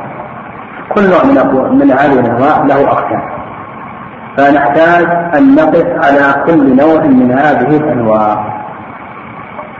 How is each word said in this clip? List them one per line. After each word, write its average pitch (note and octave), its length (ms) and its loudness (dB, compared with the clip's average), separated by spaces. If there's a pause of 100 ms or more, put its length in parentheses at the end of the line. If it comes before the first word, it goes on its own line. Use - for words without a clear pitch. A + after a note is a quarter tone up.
(960)
كل G3 160 2
نوع C#3+ 140 4
من C#3 140 4
أبو-، C3 360 0
من C#3 160 4
هذه C3+ 300 2
الأنواع C3+ 440 0
له C#3 240 2
أقسام، A#2 340 -2 (1120)
فنحتاج D#3+ 720 2 (300)
أن C#3 180 6
نقف D#3+ 320 2 (200)
على C#3+ 400 2
كل C#3 300 4
نوع D#3 240 4
من B2+ 320 4
هذه C#3+ 440 2
الأنواع. G#2+ 840 -2 (1160)